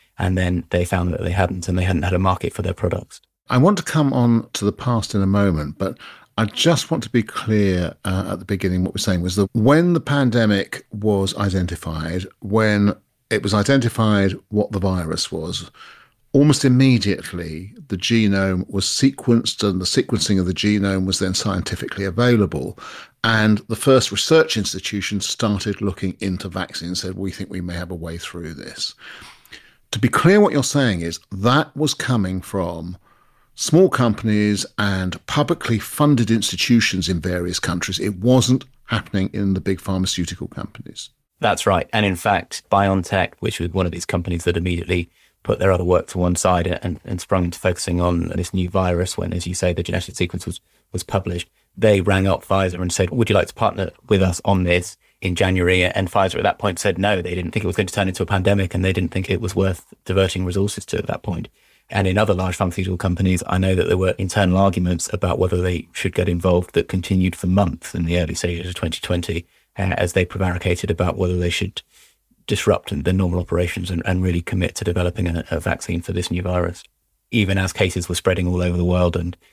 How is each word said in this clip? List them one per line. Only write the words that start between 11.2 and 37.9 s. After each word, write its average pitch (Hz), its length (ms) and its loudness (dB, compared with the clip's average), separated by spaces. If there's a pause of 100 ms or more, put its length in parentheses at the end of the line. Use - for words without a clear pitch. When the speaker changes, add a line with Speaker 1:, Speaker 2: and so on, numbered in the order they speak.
Speaker 2:
identified, 90 880 -4 (140)
when 104 560 2 (360)
it 107 120 0
was 98 100 -2
identified 107 840 2 (160)
what 104 200 0
the 101 80 -2
virus 87 540 -2
was, - 400 -8 (600)
almost 143 340 6
immediately 98 1080 2 (160)
the 101 80 -4
genome 98 720 2
was 98 160 -2
sequenced, - 800 0
and 92 140 0
the 92 60 -4
sequencing 104 540 0
of 87 60 0
the 92 60 -2
genome 98 540 0
was 95 140 -2
then 95 120 -2
scientifically 98 720 -4
available. 98 720 2 (460)
And 107 360 4 (100)
the 110 80 -4
first 131 340 4
research 160 460 4
institutions 98 720 -4
started 104 540 -2
looking 95 400 -4
into 95 280 -4
vaccines, 90 520 -8
said, 95 140 -6
"We 95 160 -6
think - 180 -10
we 92 140 -8
may 87 120 -8
have 87 180 -8
a - 20 -8
way 82 240 -10
through 82 360 -12
this." - 400 -12 (1000)
To 104 80 -6
be 123 80 4
clear, 180 320 6
what 208 120 6
you're 139 120 2
saying 117 360 0
is 85 200 -6 (100)
that 123 460 2
was 143 180 0
coming 95 460 -2
from 87 580 -6 (560)
small 185 340 6
companies 104 800 2 (100)
and 95 480 -2
publicly 147 540 -2
funded 120 520 2
institutions 104 800 2
in 92 100 0
various 90 400 -4
countries. 90 400 -4